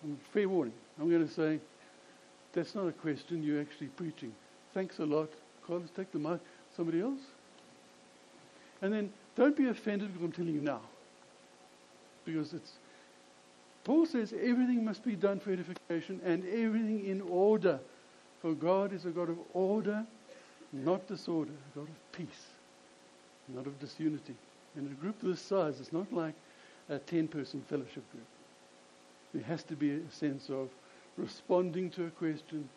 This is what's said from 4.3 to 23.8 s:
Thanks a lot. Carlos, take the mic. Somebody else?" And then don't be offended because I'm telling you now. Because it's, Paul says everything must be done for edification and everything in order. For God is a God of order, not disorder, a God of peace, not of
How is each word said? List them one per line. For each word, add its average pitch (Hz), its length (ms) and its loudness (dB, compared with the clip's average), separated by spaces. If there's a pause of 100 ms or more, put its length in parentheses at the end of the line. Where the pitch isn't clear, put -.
Thanks 190 240 -2
a 156 80 0
lot. 156 240 2 (360)
Carlos, 170 300 -4
take 190 160 -6
the - 60 -2
mic. 156 220 -2 (360)
Somebody 165 240 2
else?" 269 200 -2 (1600)
And 196 100 0
then 208 200 -2 (240)
don't 285 200 6
be 269 120 6
offended 208 440 0
because 170 120 -4
I'm 165 80 0
telling 170 220 -2
you 147 60 0
now. 139 200 0 (1400)
Because 156 280 -2
it's, 156 200 -10 (1120)
Paul 320 220 6
says 226 260 0
everything 247 520 4
must 220 200 -4
be 220 120 0
done 196 240 2
for 208 100 -4
edification 175 760 -4
and 180 200 2
everything 220 640 2
in 190 160 -2
order. 180 560 6 (640)
For 165 100 2
God 185 400 4
is 175 120 -6
a 180 60 -2
God 170 200 0
of 170 80 -2 (160)
order, 208 500 2 (680)
not 170 360 0
disorder, 160 440 -2
a 143 260 -14
God 151 100 -10
of - 240 -18
peace, - 340 -10 (1000)
not 131 180 -8
of 139 140 -10